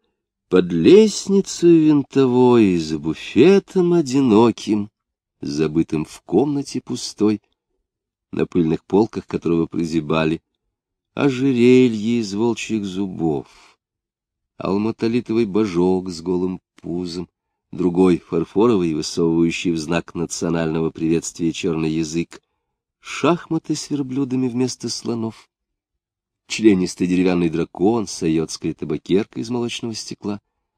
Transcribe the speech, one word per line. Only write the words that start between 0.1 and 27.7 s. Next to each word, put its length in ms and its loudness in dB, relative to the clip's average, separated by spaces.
под 240 2
лестницей 1120 4
винтовой, 920 4
за 200 -4
буфетом 960 2
одиноким, 960 2
забытым 640 -2
в 180 -16
комнате 600 -2
пустой, 600 -2
на 160 -2
пыльных 380 -2
полках 420 0
которого 400 -2
прозябали 760 -4
ожерелье 1080 2
из 140 -8
волчьих 500 -4
зубов, 640 -4
алматолитовый 880 -2
божок 640 0
с 100 -12
голым 400 -4
пузом, 460 -8
другой 460 2
фарфоровый, 760 0
высовывающий 760 0
в 80 -2
знак 360 -4
национального 760 -4
приветствия 600 -4
черный 380 -4
язык, 520 -6
шахматы 720 -4
с 160 -10
верблюдами 580 -4
вместо 400 -4
слонов, 600 -8
членистый 600 2
деревянный 420 0
дракон 580 -2